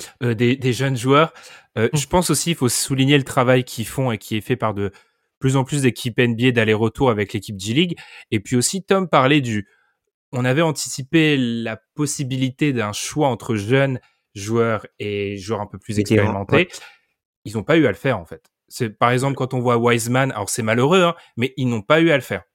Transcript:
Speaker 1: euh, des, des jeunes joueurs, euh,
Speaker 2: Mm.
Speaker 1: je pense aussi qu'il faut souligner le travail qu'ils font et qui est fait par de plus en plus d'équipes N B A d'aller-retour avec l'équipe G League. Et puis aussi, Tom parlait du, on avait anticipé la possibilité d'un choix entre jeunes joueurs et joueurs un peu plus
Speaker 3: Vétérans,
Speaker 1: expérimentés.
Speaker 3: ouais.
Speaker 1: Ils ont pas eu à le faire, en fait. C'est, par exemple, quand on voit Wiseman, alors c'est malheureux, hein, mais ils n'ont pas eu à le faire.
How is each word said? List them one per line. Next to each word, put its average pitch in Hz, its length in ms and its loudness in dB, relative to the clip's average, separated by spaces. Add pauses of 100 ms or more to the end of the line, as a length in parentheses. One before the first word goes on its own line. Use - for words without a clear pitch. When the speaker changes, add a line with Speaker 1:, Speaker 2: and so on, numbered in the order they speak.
(220)
Speaker 1:
euh, 120 120 0
des, 120 220 2
des 131 160 -2
jeunes 135 240 -2
joueurs, 139 360 2 (460)
euh, 113 140 2
Speaker 2:
Mm. 156 40 -2
Speaker 1:
je 143 120 -2
pense 180 220 0
aussi 156 200 0
qu'il 160 60 -2
faut 127 120 0
souligner 135 480 2
le 139 60 4
travail 127 400 2
qu'ils - 240 -8
font 127 240 -4
et 107 80 -4
qui - 180 -6
est 107 40 -2
fait 123 160 -4
par 110 180 -4
de 101 160 -4 (480)
plus 135 180 0
en 135 60 2
plus 139 200 -2
d'équipes 120 360 -2
N 120 160 2
B 120 120 0
A 131 40 6
d'aller-retour 113 600 2
avec 104 220 -2
l'équipe 101 260 -8
G 104 140 -6
League. 170 240 0 (360)
Et 110 80 -2
puis 123 160 -4
aussi, 175 260 -2
Tom 190 260 0
parlait 143 320 4
du, 107 280 -6 (640)
on 127 120 -2
avait 131 180 2
anticipé 156 760 0
la 117 440 -4 (140)
possibilité 135 800 -2
d'un 107 200 -2
choix 147 360 -2
entre 117 260 -2
jeunes 127 460 0 (340)
joueurs 110 500 -2 (140)
et 101 400 -4
joueurs 101 220 -6
un 104 60 -6
peu 98 120 -16
plus 104 200 -6
Speaker 3:
Vétérans, 104 240 4
Speaker 1:
expérimentés. 101 340 -2
Speaker 3:
ouais. 175 120 2 (760)
Speaker 1:
Ils 107 120 -10
ont 104 60 -4
pas 151 140 2
eu 151 100 4
à 107 40 4
le 95 40 -4
faire, 123 240 -2
en 85 60 -12
fait. - 260 -20 (180)
C'est, 113 220 -6
par 120 200 2
exemple, 131 240 0
quand 131 200 -4
on 127 60 -2
voit 120 180 2
Wiseman, 120 540 2
alors 104 160 -6
c'est - 140 -4
malheureux, 127 400 4
hein, 170 120 2 (220)
mais 120 200 -2
ils 127 120 -2
n'ont 113 140 -2
pas 156 180 4
eu 165 100 4
à 147 60 4
le 127 60 0
faire. 95 200 -8 (120)